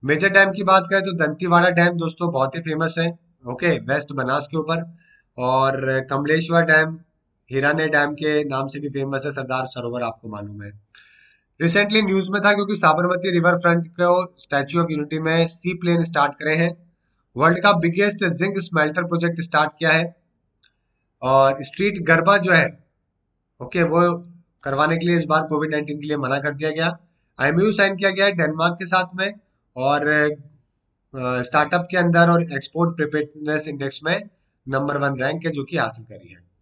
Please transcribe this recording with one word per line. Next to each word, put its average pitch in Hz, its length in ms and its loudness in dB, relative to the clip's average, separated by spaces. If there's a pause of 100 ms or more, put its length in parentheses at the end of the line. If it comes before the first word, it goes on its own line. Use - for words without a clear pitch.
मेजर 160 240 2
डैम 196 220 6
की 202 120 -6
बात 190 280 4
करें 196 120 2
तो 185 100 -4
दंतीवाड़ा 170 580 2
डैम 170 180 4
दोस्तों 170 440 -4
बहुत 135 240 -2
ही 165 40 -6
famous 160 380 -4
है, 170 200 -2 (300)
ओके, 147 300 0
वेस्ट 139 340 -4
बनास 139 380 -2
के 160 60 -6
ऊपर, 165 400 -4 (420)
और 131 640 0 (100)
कमलेश्वर 165 520 2
डैम 160 360 4 (520)
हिराने 147 380 0
डैम 147 240 2
के 151 320 -2
नाम 135 220 -4
से 147 140 -10
भी 147 80 -8
famous 135 380 -4
है, 143 60 -6
सरदार 131 340 -4
सरोवर 120 360 -8
आपको 113 260 -8
मालूम 104 340 -12
है। 101 100 -16 (920)
recently 202 420 2
news 190 260 0
में 202 120 -2
था 208 100 4
क्योंकि 202 240 0
साबरमती 175 540 2
रिवर 170 260 2
फ्रंट 170 320 0
को 180 500 0
स्टैच्यू 143 440 -2
ऑफ 165 80 0
यूनिटी 147 280 -4
में 165 300 2
सी 180 260 -6
प्लेन 170 300 0
start 143 280 0
करे 151 220 -2
हैं। 170 380 -2 (440)
World 165 260 4
का 202 100 6
biggest 196 520 0
zinc 185 340 -2
smelter 165 460 -2
project 170 360 -2
start 156 380 0
किया 165 120 0
है, 165 300 0 (1040)
और 135 380 4
street 196 420 -4
गरबा 165 340 4
जो 185 160 2
है, 156 320 2 (800)
ओके, 170 200 -2
वो 170 420 0 (380)
करवाने 151 340 0
के 170 100 -4
लिए 175 120 2
इस 160 60 -2
बार 156 180 2
कोविड 156 280 -4
नाइनटीन 151 300 -6
के 147 60 -12
लिए 151 100 -2
मना 139 220 -2
कर 143 160 -4
दिया 151 160 -4
गया। 165 280 -2 (420)
आईएमओयू 175 320 2
sign 196 240 0
किया 196 140 0
गया 190 140 0
है 202 80 2
Denmark 165 420 0
के 180 120 -10
साथ 185 180 2 (100)
में, 196 200 -4 (420)
और, 147 300 0
अ, 151 300 2 (800)
startup 135 760 -2
के 185 60 -2
अंदर 170 320 4
और 170 140 4
export 165 540 -4
preparedness 151 720 -4
index 139 360 -8
में 196 240 -4 (400)
number 143 280 -2
one 139 240 -2
rank 151 260 -4
है 156 40 -2
जो 143 140 -6
कि 165 120 -8
हासिल 135 280 -4
करी 92 280 -20
है। - 180 -20 (120)